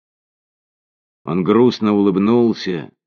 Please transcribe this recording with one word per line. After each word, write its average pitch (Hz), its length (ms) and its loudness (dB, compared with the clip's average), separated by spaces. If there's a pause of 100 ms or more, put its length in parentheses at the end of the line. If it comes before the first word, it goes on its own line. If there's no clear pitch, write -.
(1200)
Он 90 200 -4
грустно 110 500 2
улыбнулся, 101 960 0 (160)